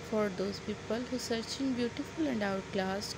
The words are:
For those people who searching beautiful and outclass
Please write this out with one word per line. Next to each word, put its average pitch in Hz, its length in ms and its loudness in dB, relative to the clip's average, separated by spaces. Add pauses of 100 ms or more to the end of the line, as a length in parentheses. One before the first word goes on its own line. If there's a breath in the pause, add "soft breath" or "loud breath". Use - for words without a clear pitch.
(100)
For 214 200 4
those 190 300 0
people 214 400 -2 (100)
who 254 80 0
searching 240 560 0
beautiful 247 520 0
and 233 160 2
outclass 190 760 0